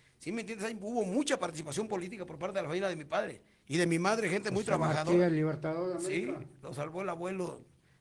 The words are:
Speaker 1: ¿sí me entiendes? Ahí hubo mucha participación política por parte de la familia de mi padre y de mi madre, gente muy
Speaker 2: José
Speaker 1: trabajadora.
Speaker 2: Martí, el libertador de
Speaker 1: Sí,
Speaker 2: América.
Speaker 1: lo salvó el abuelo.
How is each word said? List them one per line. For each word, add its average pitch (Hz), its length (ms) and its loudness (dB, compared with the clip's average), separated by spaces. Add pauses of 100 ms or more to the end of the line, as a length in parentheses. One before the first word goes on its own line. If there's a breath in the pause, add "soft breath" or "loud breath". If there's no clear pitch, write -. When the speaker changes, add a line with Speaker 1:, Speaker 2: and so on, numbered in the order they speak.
(180 soft breath)
Speaker 1:
¿sí 160 140 -8
me 226 100 -4
entiendes? 208 240 -6
Ahí 226 140 -6
hubo 220 240 0
mucha 254 340 2
participación 165 500 -4
política 190 360 -6
por 139 140 -12
parte 190 200 -4
de 175 40 0
la 139 60 -4
familia 185 200 0
de 170 80 -2
mi 151 80 -8
padre 156 380 -2 (260 soft breath)
y 139 80 0
de 175 100 6
mi 165 140 4
madre, 208 280 2
gente 202 220 0
muy 196 120 2
Speaker 2:
José 202 40 -2
Speaker 1:
trabajadora. 160 500 4
Speaker 2:
Martí, 180 60 8
el 165 140 6
libertador 160 640 0
de 175 40 -4
Speaker 1:
Sí, 185 200 0
Speaker 2:
América. - 200 -4 (180)
Speaker 1:
lo 165 120 -10
salvó 160 280 -4
el 196 60 -2
abuelo. 175 520 -4 (400 soft breath)